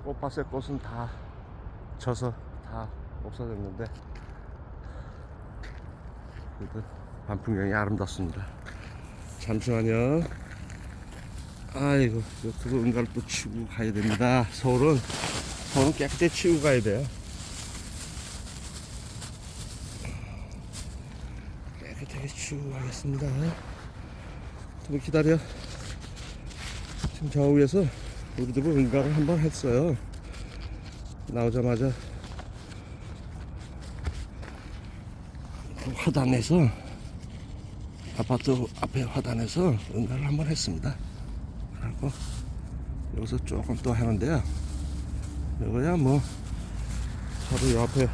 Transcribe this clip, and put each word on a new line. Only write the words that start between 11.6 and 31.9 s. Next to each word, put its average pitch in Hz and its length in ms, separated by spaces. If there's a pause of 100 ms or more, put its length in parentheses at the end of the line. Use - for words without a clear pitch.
아이고, 131 480 (220)
유튜브 120 400
응가를 120 300
또 - 120
치우고 113 420
가야 110 240
됩니다. 110 600
서울은, 127 440 (760)
서울은 139 220
깨끗이 143 340
치우고 165 340
가야 135 200
돼요. 107 200 (4000)
깨끗하게 135 480
치우고 143 440
가겠습니다. 135 540 (1600)
좀 143 140
기다려. 156 380 (1800)
지금 147 160
저 143 180
위에서 147 360 (540)
우리 123 140
집은 139 240
응가를 135 380
한번 156 240
했어요. 143 580 (1300)
나오자마자 120 640 (4000)